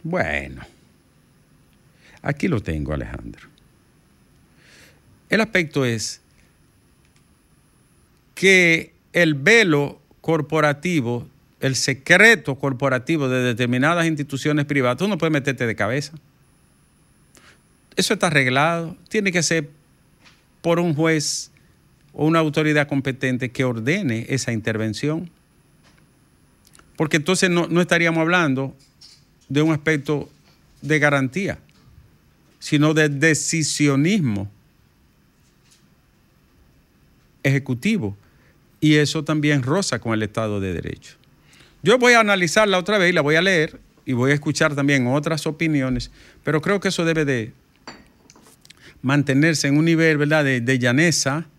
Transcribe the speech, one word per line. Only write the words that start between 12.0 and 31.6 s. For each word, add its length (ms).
corporativo 720
de 140
determinadas 640
instituciones 580
privadas, 320
tú 100
no 120
puedes 140
meterte 340
de 80
cabeza. 380
Eso 200
está 100
arreglado. 720
Tiene 240
que 120
ser 260
por 160
un 160
juez 560
o 140
una 140
autoridad 480
competente 640
que 140
ordene 640
esa 220
intervención. 760
Porque 200
entonces 320
no, 180
no 140
estaríamos 400
hablando 540
de 140
un 80
aspecto 580
de 180
garantía, 580